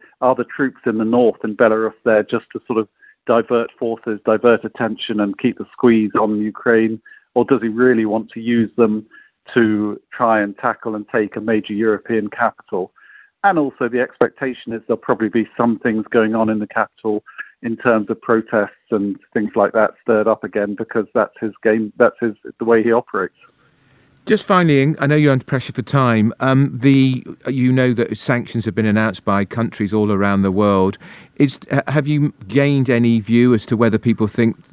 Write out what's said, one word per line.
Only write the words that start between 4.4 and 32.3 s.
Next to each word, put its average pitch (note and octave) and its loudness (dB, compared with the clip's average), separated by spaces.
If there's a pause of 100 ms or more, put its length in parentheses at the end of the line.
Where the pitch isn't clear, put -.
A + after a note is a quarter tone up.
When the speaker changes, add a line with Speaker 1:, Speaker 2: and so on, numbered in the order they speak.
Speaker 1:
attention A2 -6
and G2+ -4
keep A#2+ -2
the G2+ -10
squeeze A2 2
on G#2+ 0
Ukraine? A2 0 (320)
Or A#2+ 2
does A#2+ 0
he A#2 -4
really A2+ 2
want G#2+ -4
to - -14
use A2+ 0
them A2 0 (480)
to G#2+ 0 (140)
try A2+ 2
and G2+ -4
tackle A2+ -6
and G#2+ -10
take G#2+ -2
a A2 -6
major G#2+ -4
European G#2+ -2
capital? G#2 -6 (520)
And G3 2
also C3+ -2
the A#2+ -2
expectation B2+ -4
is A2 -10
there'll A2 -4
probably A2 -2
be A2 0
some A#2+ 0
things A2 -2
going A2 2
on A2 0
in A2 -2
the G#2 -6
capital G#2+ -4 (400)
in A#2 -6
terms A2 0
of A2 -6
protests A2+ -2 (220)
and G2+ -2 (160)
things G#2+ -4
like G2+ 2
that A2+ 0
stirred G#2+ 0
up A2 0
again, G#2 -4
because A2 -6
that's A2 0
his G#2+ -6 (100)
game, A2 0
that's A#2+ 2
his, A2 -4 (240)
the A#2 -6
way A2+ 4
he A#2 2
operates. G#2+ -4 (920)
Speaker 2:
Just G#3+ 0
finally, E3+ 4
Ian, C#3+ 2
I C#3 -2
know D3 2
you're D3+ 4
under C3 0
pressure - -6
for - -6
time. A#2 2 (100)
Um, C3+ 2
the, C3 2 (220)
you B2+ 0
know B2+ 2
that A2 -2
sanctions A#2+ -4
have G2+ -6
been A2 0
announced G#2+ 0
by G2+ 0
countries A2 -4
all G#2+ 0
around G2+ 0
the G2 2
world. G2 0 (380)
Is, C#3+ 0 (120)
ha-, C3+ 0
have C#3+ -2
you D3 0 (160)